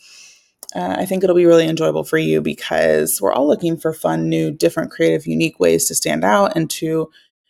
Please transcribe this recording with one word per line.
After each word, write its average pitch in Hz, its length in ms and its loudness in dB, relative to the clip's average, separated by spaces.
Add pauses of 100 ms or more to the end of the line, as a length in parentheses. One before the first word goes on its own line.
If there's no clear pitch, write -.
(720)
uh, 180 240 -6
I 180 80 -4
think 190 180 -4
it'll 180 120 4
be 175 100 4
really 165 220 6
enjoyable 156 380 -2
for 160 120 -2
you 160 240 2
because 78 800 0
we're 98 120 2
all 131 140 0
looking 165 280 0
for 160 180 -4
fun, 160 360 -4
new, 160 220 -2
different, 165 400 -2
creative, 165 360 -2
unique 160 320 -2
ways - 300 2
to 160 60 -6
stand 160 280 -4
out 202 320 2
and 160 160 -2
to 160 400 -4 (380)